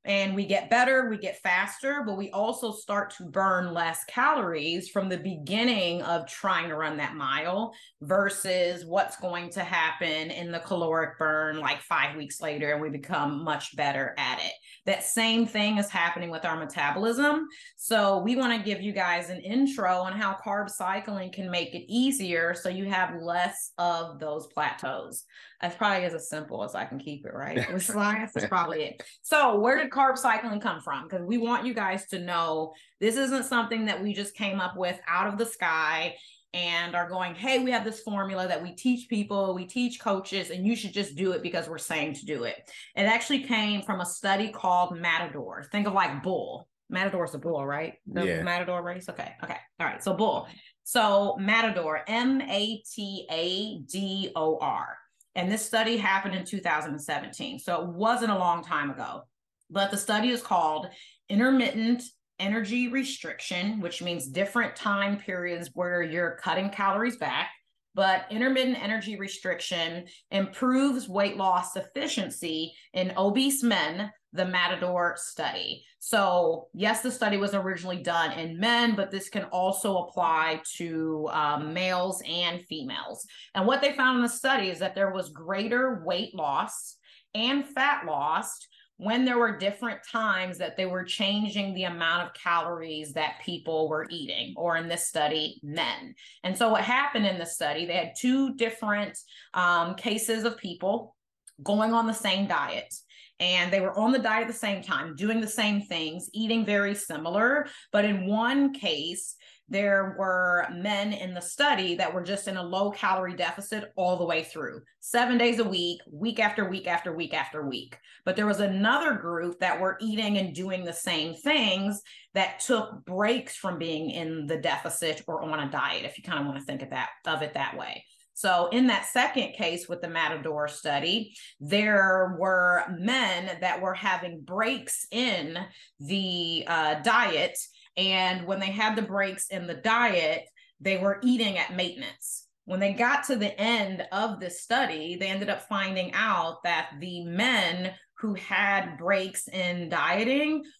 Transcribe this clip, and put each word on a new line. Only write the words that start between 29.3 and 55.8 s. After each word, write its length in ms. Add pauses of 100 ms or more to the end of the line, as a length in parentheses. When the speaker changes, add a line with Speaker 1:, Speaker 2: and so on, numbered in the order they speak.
Speaker 1:
where 200
did 120
carb 280
cycling 420
come 220
from? 260
'Cause 140
we 160
want 260
you 80
guys 360
to 100
know 560 (260)
this 160
isn't 300
something 400
that 160
we 100
just 220
came 260
up 160
with 320
out 180
of 120
the 80
sky 680 (380)
and 420
are 140
going, 260
"Hey, 260
we 100
have 140
this 180
formula 440
that 160
we 120
teach 340
people, 460
we 100
teach 340
coaches, 520
and 160
you 100
should 160
just 240
do 160
it 100
because 240
we're 120
saying 380
to 100
do 180
it." 260 (240)
It 100
actually 400
came 360
from 220
a 40
study 440
called 480
Matador. 760
Think 140
of, 80
like, 280
bull. 460 (220)
Matador's 440
a 40
bull, 260
right? 300 (120)
The 200
Speaker 2:
Yeah. 160
Speaker 1:
Matador 400
race? 260
Okay, 340
okay. 140 (240)
All 60
right, 160
so 100
bull. 340 (380)
So 560
Matador, 640
M 360
A 400
T 480
A 480
D 580
O 220
R. 400 (360)
And 180
this 140
study 320